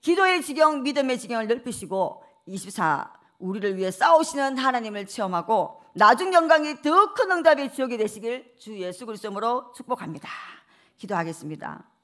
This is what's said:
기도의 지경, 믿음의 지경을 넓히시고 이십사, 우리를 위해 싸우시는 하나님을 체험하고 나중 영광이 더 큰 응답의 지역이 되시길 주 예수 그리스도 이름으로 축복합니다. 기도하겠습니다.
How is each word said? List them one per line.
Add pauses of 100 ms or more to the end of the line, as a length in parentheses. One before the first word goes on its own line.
기도의
지경,
믿음의
지경을
넓히시고 (220)
이십사, (280)
우리를
위해
싸우시는
하나님을
체험하고 (120)
나중
영광이
더
큰
응답의
지역이
되시길
주
예수
그리스도
이름으로
축복합니다. (680)
기도하겠습니다. (180)